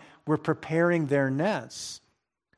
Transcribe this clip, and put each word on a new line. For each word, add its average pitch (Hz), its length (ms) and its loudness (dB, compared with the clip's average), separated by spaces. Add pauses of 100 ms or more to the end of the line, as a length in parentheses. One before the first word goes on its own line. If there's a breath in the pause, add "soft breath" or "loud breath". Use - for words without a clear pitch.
(260 loud breath)
were 151 100 2
preparing 165 680 0
their 139 240 2
nets, 143 720 -4 (560)